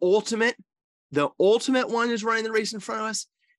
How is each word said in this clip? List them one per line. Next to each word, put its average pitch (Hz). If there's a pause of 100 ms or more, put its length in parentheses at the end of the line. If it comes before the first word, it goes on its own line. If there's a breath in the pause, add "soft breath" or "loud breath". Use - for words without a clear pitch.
ultimate, 214 (560)
the 143 (100)
ultimate 233
one 233
who's 226
running 226
the 220
race 220
in 214
front 220
of 220
us, 214 (320)